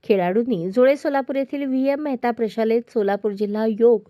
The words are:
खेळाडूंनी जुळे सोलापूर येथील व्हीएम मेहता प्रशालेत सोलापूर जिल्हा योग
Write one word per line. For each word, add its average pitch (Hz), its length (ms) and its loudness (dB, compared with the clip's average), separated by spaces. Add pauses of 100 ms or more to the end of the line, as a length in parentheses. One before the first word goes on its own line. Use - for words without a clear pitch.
खेळाडूंनी 190 640 0
जुळे 254 260 4
सोलापूर 277 400 -4
येथील 277 280 -4
व्हीएम 269 360 -2
मेहता 254 320 -4
प्रशालेत 226 500 0 (120)
सोलापूर 202 380 -2
जिल्हा 208 340 -4
योग 226 340 4 (100)